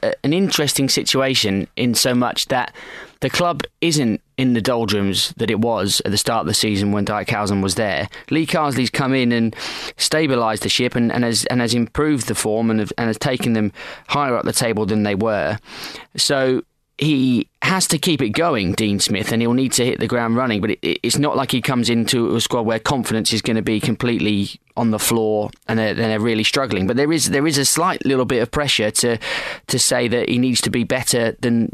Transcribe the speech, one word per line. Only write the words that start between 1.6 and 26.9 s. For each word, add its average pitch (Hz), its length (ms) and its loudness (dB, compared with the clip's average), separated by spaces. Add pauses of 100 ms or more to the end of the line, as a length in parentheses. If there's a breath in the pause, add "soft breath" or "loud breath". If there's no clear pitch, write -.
in 123 180 0
so 123 220 2
much 123 320 0
that 127 260 -2 (460 loud breath)
the 135 100 -2
club 175 320 -2 (180)
isn't 147 420 2 (160)
in 131 160 2
the 113 80 2
doldrums 101 760 0
that 110 140 0
it 107 80 0
was 107 440 0
at - 60 -2
the 104 80 0
start 113 240 0
of 76 60 -2
the 110 80 0
season 101 360 0
when 101 140 0
Dykhuizen 104 560 -2
was 95 140 0
there. 101 340 -2 (220 loud breath)
Lee 160 160 0
Carsley's 135 420 0
come 131 240 0
in 123 180 2
and 113 240 0 (420 loud breath)
stabilised 123 640 0
the 101 80 -2
ship 123 260 0
and, 117 160 2
and 123 120 0
has, 117 220 0
and 123 160 0
has 117 140 0
improved 135 520 0
the 113 60 -2
form 110 380 0
and, 110 80 2
have, 101 180 -4
and 120 80 -2
has 110 140 -2
taken 127 340 0
them 107 180 0 (360 loud breath)
higher 139 280 0
up - 100 -2
the - 80 -2
table 110 340 0
than 107 160 2
they 104 120 2
were. 101 440 0 (560 loud breath)
So 131 480 2 (340)
he 131 500 2 (140)
has 185 260 0
to 165 100 0
keep 147 240 0
it 110 100 0
going, 110 420 0
Dean 101 260 0
Smith, 104 320 0
and 113 100 2
he'll 117 120 2
need 127 200 2
to 120 120 2
hit 123 140 0
the 113 80 -2
ground 117 280 0
running. 120 240 0
But 90 120 0
it, - 100 -4
it, - 220 -2
it's 117 140 0
not 143 200 2
like 131 140 -2
he 127 100 0
comes 120 280 0
into 117 460 2
a 117 60 0
squad 120 220 -2
where 113 160 0
confidence 113 520 -2
is 110 100 0
gonna 113 200 0
be 110 180 0
completely 107 800 -2 (160)
on 117 160 2
the 107 80 0
floor 107 500 0 (180)
and 113 120 0
they're, 110 140 0
they're 110 260 0
really 110 240 0
struggling. 101 440 0
But 117 100 0